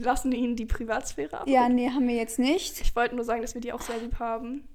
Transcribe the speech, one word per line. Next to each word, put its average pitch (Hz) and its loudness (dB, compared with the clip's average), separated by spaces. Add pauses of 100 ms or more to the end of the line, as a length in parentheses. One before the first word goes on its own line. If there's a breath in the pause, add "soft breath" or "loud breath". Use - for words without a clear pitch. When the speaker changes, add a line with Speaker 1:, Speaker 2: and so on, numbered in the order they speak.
Speaker 1:
lassen 262 2
ihnen 240 0
die 226 -4
Privatsphäre 240 -4
ab. - -6
Speaker 2:
Ja, 254 6
nee, 247 4
haben 254 2
wir 240 2
jetzt 226 -4
nicht. 285 0
Speaker 1:
Ich - 6
wollte 240 2
nur 240 -2
sagen, 233 0
dass 240 -8
wir 247 -8
die 240 -6
auch 240 -6
sehr 233 -6
lieb 233 -6
haben, 233 -6